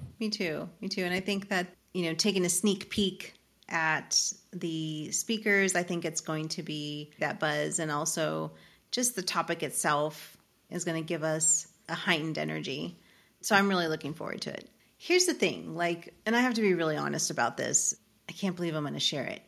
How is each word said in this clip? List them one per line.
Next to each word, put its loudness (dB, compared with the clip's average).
Me 0
too. -2
Me -4
too. -2
And 0
I 2
think -2
that, 0
you 0
know, 2
taking 4
a 4
sneak 2
peek 0
at 0
the -4
speakers, 2
I 2
think -2
it's -4
going -2
to -6
be -6
that -2
buzz. 0
And -2
also -2
just 0
the -4
topic -2
itself -2
is -4
gonna -2
give -4
us 2
a -4
heightened 0
energy. -6
So 4
I'm 6
really 2
looking -4
forward -8
to -8
it. -12
Here's 4
the 4
thing, 0
like, -2
and 4
I 6
have 2
to 0
be 6
really 2
honest -2
about 0
this. 2
I -10
can't -2
believe -2
I'm 0
gonna -4
share 0
it -8